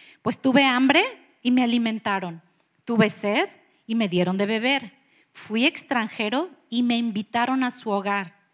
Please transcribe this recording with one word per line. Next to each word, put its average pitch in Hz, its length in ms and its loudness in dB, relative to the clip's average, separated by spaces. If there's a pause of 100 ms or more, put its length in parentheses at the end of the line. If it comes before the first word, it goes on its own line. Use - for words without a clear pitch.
(220)
"Pues - 180 -4
tuve 269 240 4
hambre 269 400 4 (380)
y 247 80 0
me 254 120 4
alimentaron. 220 760 -2 (460)
Tuve 220 240 4
sed 226 400 -2 (360)
y 226 100 -4
me 220 120 0
dieron 180 300 0
de 202 80 0
beber. 233 480 -2 (400)
Fui 233 320 -2
extranjero 247 840 -4 (200)
y 240 140 -2
me 240 120 0
invitaron 233 680 -2
a 247 60 -2
su 226 200 -10
hogar. 196 500 -4 (120)